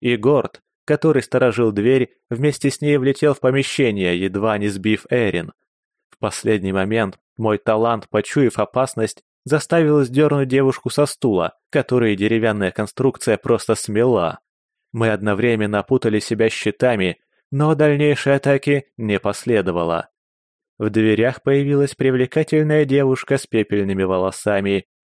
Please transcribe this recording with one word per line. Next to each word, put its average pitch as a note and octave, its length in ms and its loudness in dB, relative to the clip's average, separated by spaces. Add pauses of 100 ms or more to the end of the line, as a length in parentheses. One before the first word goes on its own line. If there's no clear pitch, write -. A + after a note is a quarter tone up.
и A#2+ 160 0
Горд, B2 440 0 (240)
который D3 380 2
сторожил A#2+ 500 0
дверь, A#2 420 0 (160)
вместе C3+ 400 -2
с - 100 -6
ней D3 180 2
влетел C#3 360 0
в - 60 -8
помещение, A2+ 800 0
едва G2 380 -2
не G2+ 100 -2
сбив G2+ 420 -4
Эрин. F#2 420 -2 (580)
В - 80 -20
последний G2+ 540 -2
момент G2 460 -2 (180)
мой A2 220 -2
талант, A2+ 500 0
почуяв A2+ 500 0
опасность, A2+ 640 -4 (220)
заставил D3+ 580 2
сдернуть C#3 460 0
девушку C3 420 0
со D3 160 2
стула, F#2 500 -2 (140)
который A#2+ 460 0
деревянная G#2+ 540 0
конструкция A#2 680 -2
просто A2+ 380 -2
смела. G#2+ 680 0 (520)
Мы A2+ 180 -2
одновременно G#2 680 0
опутали A2 400 0
себя A2+ 280 0
щитами, G#2 680 -2 (320)
но D3+ 240 2
дальнейшей D3 640 2
атаки C#3 500 0 (100)
не G#2 220 -2
последовало. F2+ 920 -2 (680)
В A2 120 -4
дверях A2 520 2
появилась C#3 520 0
привлекательная D3+ 880 0
девушка C3+ 540 0
с - 80 -10
пепельными G2+ 560 -2
волосами F#2+ 840 -2 (180)